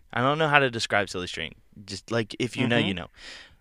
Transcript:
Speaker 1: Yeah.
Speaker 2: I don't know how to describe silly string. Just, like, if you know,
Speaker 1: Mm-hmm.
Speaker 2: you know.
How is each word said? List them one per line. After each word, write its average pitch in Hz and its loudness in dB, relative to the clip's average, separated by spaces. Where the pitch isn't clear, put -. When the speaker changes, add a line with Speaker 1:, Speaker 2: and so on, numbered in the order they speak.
Speaker 1:
Yeah. 117 0
Speaker 2:
I - -
don't 139 2
know 160 2
how 143 6
to 135 4
describe 107 0
silly 90 -6
string. - -8
Just, 95 -12
like, 113 -2
if 120 -4
you 135 0
know, 117 2
Speaker 1:
Mm-hmm. 110 2
Speaker 2:
you 98 0
know. 87 -8